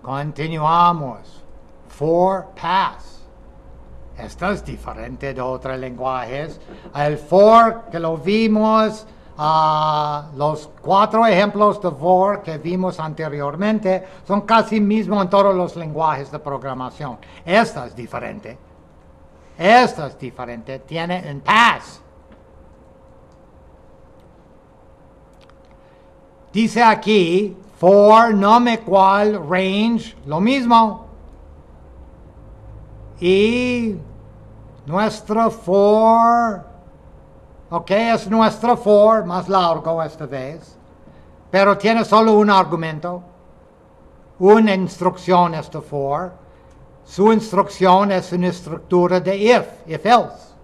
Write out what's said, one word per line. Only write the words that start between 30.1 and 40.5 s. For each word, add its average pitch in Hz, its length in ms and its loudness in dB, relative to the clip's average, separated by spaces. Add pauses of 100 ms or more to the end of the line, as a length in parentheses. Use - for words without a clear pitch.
lo 151 140 -4
mismo. 233 640 2 (2250)
Y 226 760 0 (880)
nuestro 214 640 -2
for, 226 1120 2 (1080)
ok, 170 200 -8
es 226 400 0
nuestro 226 460 0
for, 208 500 4
más 180 220 -6
largo 165 540 0
esta 156 240 -10
vez, 135 500 -12 (720)